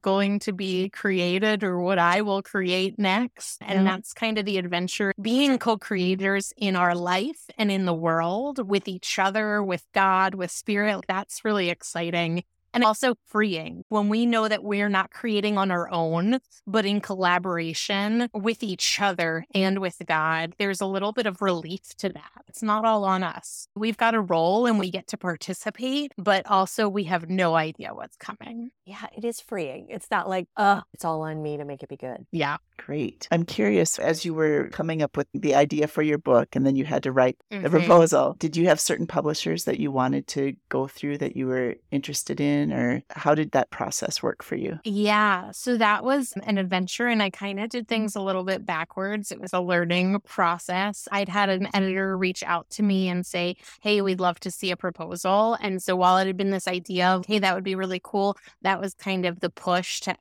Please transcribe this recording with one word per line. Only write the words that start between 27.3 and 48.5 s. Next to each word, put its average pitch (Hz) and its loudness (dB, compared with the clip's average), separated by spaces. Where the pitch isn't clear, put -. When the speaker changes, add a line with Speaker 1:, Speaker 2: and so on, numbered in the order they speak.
Speaker 1:
idea 160 -2
what's - -14
coming. 233 -14
Speaker 3:
Yeah, 202 -14
it 208 -10
is 233 -4
freeing. 156 -8
It's - -12
not 196 0
like, 185 -2
"Uh, 202 4
it's - -14
all 160 -2
on 156 -6
me 151 -4
to 143 -8
make 143 -10
it 143 -16
be 143 -12
good." 127 -10
Speaker 1:
Yeah. 147 0
Speaker 2:
Great. - -6
I'm 170 2
curious, 202 2
as 160 0
you 170 -4
were 151 2
coming 160 -2
up - -2
with 143 -2
the 139 2
idea 147 4
for 156 -2
your 147 2
book 127 4
and 135 2
then 135 4
you 135 0
had 143 -2
to 135 -2
write 127 4
the 208 -8
Speaker 1:
Mm-hmm. 180 -2
Speaker 2:
proposal, 160 6
did 156 -2
you 170 4
have 175 6
certain - 0
publishers 156 -2
that - -2
you 147 -2
wanted 135 0
to 139 -2
go 135 -2
through 143 -6
that 143 -6
you 131 -4
were 127 -2
interested 143 -4
in, 143 0
or 123 -2
how - 2
did 151 -2
that 131 0
process - -4
work - -4
for - -8
you? - -6
Speaker 1:
Yeah. 208 2
So 247 -2
that 214 2
was 262 0
an 202 0
adventure, 185 0
and 226 2
I 190 2
kinda 202 -6
did 240 -6
things 220 -2
a 202 -4
little 190 -2
bit 185 -4